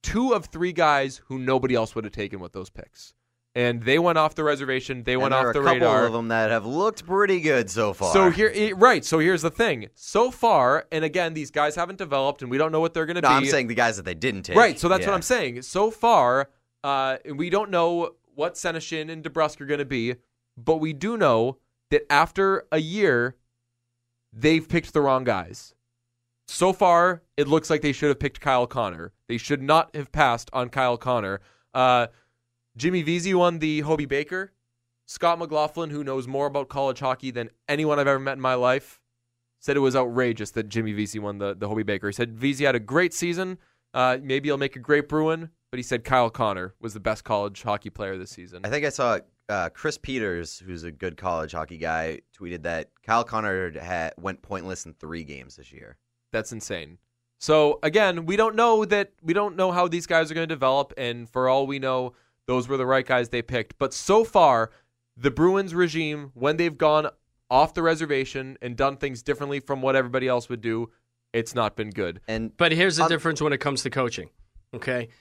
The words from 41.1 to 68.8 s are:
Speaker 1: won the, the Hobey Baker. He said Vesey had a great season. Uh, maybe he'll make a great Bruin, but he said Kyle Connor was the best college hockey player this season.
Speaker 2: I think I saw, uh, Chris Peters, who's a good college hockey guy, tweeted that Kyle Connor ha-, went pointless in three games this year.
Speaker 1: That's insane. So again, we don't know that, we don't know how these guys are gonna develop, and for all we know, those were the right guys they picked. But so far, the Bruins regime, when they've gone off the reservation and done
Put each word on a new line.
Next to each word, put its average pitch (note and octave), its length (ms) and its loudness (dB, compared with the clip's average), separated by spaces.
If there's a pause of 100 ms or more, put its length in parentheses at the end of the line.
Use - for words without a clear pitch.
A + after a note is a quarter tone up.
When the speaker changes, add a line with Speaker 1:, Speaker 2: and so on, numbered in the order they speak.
Speaker 1:
won G2+ 180 -8
the, G2 180 -4
the G2+ 120 -8
Hobey G#2+ 160 -2
Baker. G2+ 240 -2
He G2+ 60 -4
said A#2 220 -4
Vesey C3+ 300 -2
had C3+ 80 4
a A#2+ 60 0
great D3+ 340 0
season. F3 460 -4 (340)
Uh, B2+ 280 2
maybe C#3 280 -4
he'll C#3 80 0
make C#3 180 -4
a C3 40 -14
great D3 280 2
Bruin, D#3+ 440 -2 (200)
but B2+ 60 -8
he B2 60 -8
said A#2+ 200 -4
Kyle B2 280 2
Connor G2 480 -4
was A2 160 -10
the G#2 40 -12
best G#2+ 240 -4
college G2+ 380 -4
hockey G#2 300 -4
player F#2+ 260 -10
this F#2 140 -14
season. F2+ 320 -18
Speaker 2:
I G#2+ 60 -8
think D3 160 -2
I C#3 40 0
saw, A#2+ 300 0 (300)
uh, F#2 200 -4
Chris - 300 -6
Peters, G2 580 -6
who's F2+ 260 -14
a E2+ 80 -12
good D#2+ 240 -10
college E2 360 -6
hockey D#2+ 260 -10
guy, D#2+ 440 -6 (140)
tweeted E2+ 280 -12
that E2 260 -6 (160)
Kyle A#2 180 0
Connor F#2+ 560 -4
ha-, E2+ 400 -6
went F#2 220 -10
pointless F#2 440 -10
in D#2+ 100 -18
three E2 280 -12
games C2+ 340 -18
this C2+ 140 -20
year. C2 260 -20 (340)
Speaker 1:
That's A2 200 -6
insane. F2+ 460 -12 (420)
So D3+ 440 4
again, E3+ 420 2
we F#3 100 -2
don't A3 200 2
know A3+ 300 4
that, G3+ 260 0 (100)
we E3 140 0
don't G3+ 200 -2
know F#3 160 2
how F3+ 160 2
these E3 200 -4
guys E3 240 2
are - 20 -8
gonna E3 140 -4
develop, C#3 500 0
and A#2+ 320 -8
for B2+ 180 0
all C3+ 200 2
we C#3 100 -6
know, C3 360 -4 (340)
those B2+ 200 0
were C3+ 80 -2
the C3 100 0
right C3 200 2
guys B2 240 0
they A#2+ 120 -2
picked. A#2 360 -6
But C3+ 160 -2
so G#3+ 320 4
far, C3+ 460 4 (440)
the B2 160 0
Bruins F#3 440 2
regime, D3+ 580 -2
when C#3 240 0
they've E3 200 -2
gone D3+ 320 4 (400)
off C#3 240 4
the E3+ 100 -2
reservation C#3+ 800 -2
and B2 140 -8
done C3+ 220 0